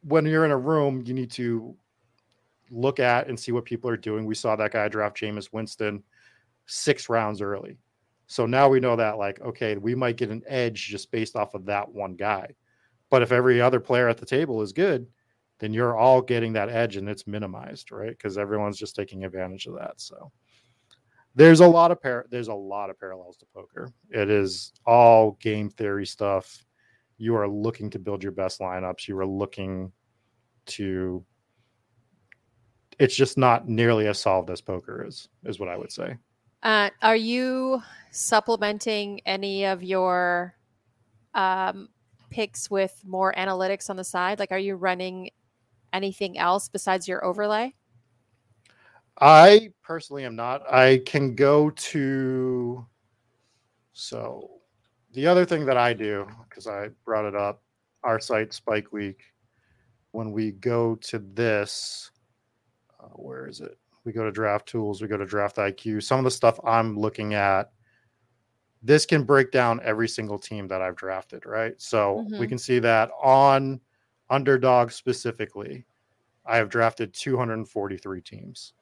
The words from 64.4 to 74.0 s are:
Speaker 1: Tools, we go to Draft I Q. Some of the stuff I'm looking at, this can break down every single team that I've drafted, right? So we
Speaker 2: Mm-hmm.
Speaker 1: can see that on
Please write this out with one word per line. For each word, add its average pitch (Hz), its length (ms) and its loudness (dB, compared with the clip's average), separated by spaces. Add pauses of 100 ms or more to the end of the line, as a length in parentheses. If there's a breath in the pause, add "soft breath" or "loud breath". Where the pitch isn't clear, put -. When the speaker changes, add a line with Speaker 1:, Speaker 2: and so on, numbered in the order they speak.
Speaker 1:
Tools, 104 340 -4
we 110 60 -8
go 104 100 -4
to 98 80 -4
Draft 101 340 -2
I 101 120 0
Q. 107 300 -6
Some 131 160 0
of 131 80 0
the 127 60 2
stuff - 320 2
I'm 113 360 0
looking 107 360 -4
at, 101 360 0 (1120)
this 147 240 4
can 151 180 2
break 135 280 4
down 120 300 2
every 110 280 -2
single 104 300 -8
team 101 280 -12
that 92 140 -6
I've 92 160 -6
drafted, - 480 -10
right? 113 340 -6
So 104 360 0
we 110 100 -6
Speaker 2:
Mm-hmm. 208 200 -8
Speaker 1:
can 123 120 -6
see 123 220 0
that 113 320 2 (100)
on 135 580 4 (500)